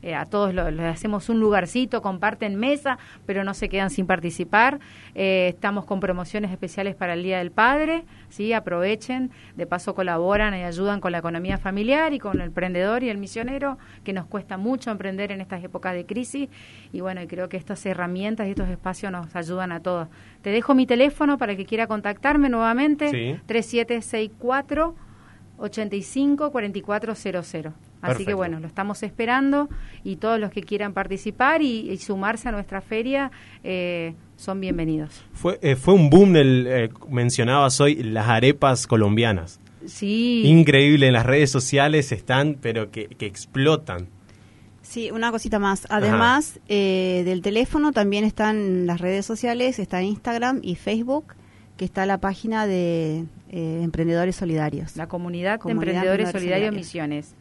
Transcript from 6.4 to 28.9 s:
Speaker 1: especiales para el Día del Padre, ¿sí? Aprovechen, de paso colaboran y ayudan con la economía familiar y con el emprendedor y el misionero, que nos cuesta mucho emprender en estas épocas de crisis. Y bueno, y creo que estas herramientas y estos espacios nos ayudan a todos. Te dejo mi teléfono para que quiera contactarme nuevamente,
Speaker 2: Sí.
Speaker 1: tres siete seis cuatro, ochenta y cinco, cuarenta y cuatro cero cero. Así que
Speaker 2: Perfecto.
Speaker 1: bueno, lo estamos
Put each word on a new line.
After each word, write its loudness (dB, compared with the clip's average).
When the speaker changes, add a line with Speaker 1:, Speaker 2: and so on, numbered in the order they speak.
Speaker 1:
especiales -8
para -4
el -4
Día -2
del -6
Padre, 2
¿sí? -4
Aprovechen, -4
de -6
paso -6
colaboran 0
y -8
ayudan -4
con -4
la -2
economía -4
familiar 0
y -4
con -4
el -6
emprendedor -2
y -2
el -6
misionero, -6
que -8
nos -8
cuesta -10
mucho -4
emprender -6
en -10
estas -10
épocas -8
de -8
crisis. -6
Y -8
bueno, -8
y -12
creo -8
que -8
estas -10
herramientas -4
y -4
estos -2
espacios -6
nos -10
ayudan -6
a -6
todos. -4
Te -6
dejo 2
mi 6
teléfono 4
para -2
que -8
quiera -2
contactarme 0
nuevamente, 2
Speaker 2:
Sí. -2
Speaker 1:
tres -2
siete -2
seis -6
cuatro, -2
ochenta -6
y -4
cinco, 0
cuarenta -4
y -6
cuatro -4
cero -6
cero. -10
Así -2
que -2
Speaker 2:
Perfecto. 0
Speaker 1:
bueno, -4
lo -12
estamos -6